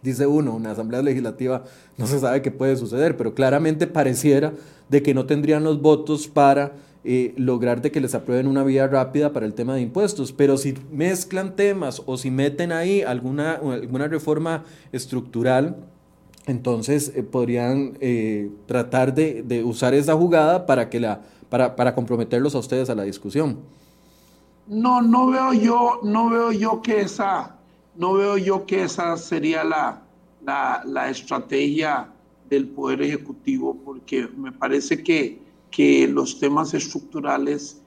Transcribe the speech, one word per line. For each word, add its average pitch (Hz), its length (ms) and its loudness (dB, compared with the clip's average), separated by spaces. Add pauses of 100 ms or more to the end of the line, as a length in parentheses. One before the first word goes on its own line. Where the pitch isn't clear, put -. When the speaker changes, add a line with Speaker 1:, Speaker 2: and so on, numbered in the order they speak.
Speaker 1:
dice 131 240 0
uno, 143 280 2
una 110 180 -6
asamblea 113 280 -4
legislativa 127 640 -2 (320)
no 123 100 -4
se 139 120 0
sabe 131 240 2
qué - 80 -2
puede 135 260 0
suceder, 123 400 0
pero 113 160 -4
claramente 151 540 2
pareciera 143 640 2 (380)
de 139 120 6
que 143 120 2
no 131 100 0
tendrían 151 400 2
los 151 160 2
votos 151 480 2
para, 139 460 4 (300)
eh, 123 340 0
lograr 123 420 0
de 143 100 -2
que 147 120 -2
les 123 120 -4
aprueben 127 320 0
una 139 160 2
vía 135 240 2
rápida 135 460 0
para 117 140 -4
el 107 80 -6
tema 120 200 -4
de 131 60 -2
impuestos. 143 520 -4
Pero 139 260 4
si 135 160 -4 (180)
mezclan 185 640 -4
temas 196 480 -2
o 127 140 -6
si 127 120 -6
meten 143 420 0
ahí 180 280 0
alguna, 131 540 -4
alguna 131 520 -4
reforma 156 580 -2 (280)
estructural, 127 840 0 (680)
entonces, 123 680 -2
eh, 123 80 -4
podrían, 120 760 -2
eh, 110 500 -2 (160)
tratar 127 480 0
de, 135 300 0
de 120 180 -2
usar 123 320 0
esa 147 200 4
jugada 170 520 4
para 123 240 2
que 117 80 -4
la, 107 240 -2 (260)
para, 123 280 0
para 123 180 2
comprometerlos 123 640 0
a - 20 0
ustedes 127 320 -2
a 113 60 -2
la 101 80 -4
discusión. 104 560 -4 (1040)
Speaker 2:
No, 233 360 2
no 247 260 6
veo 262 240 2
yo, 240 500 4
no 220 280 2
veo 233 200 2
yo 226 320 -2
que 214 200 0
esa, 190 540 -4 (400)
no 180 180 0
veo 196 240 2
yo 190 280 0
que 190 160 0
esa 170 360 -2
sería 160 440 -2
la, 151 400 -2 (420)
la, 135 400 -2
la 135 260 -4
estrategia 143 1000 -2 (420)
del 135 160 2
Poder 135 360 -4
Ejecutivo, 135 840 -4
porque 131 420 -6 (100)
me 135 140 -10
parece 135 520 -2
que, 151 360 -2 (320)
que 139 380 6
los 139 320 -2
temas 143 340 0
estructurales 143 1120 -4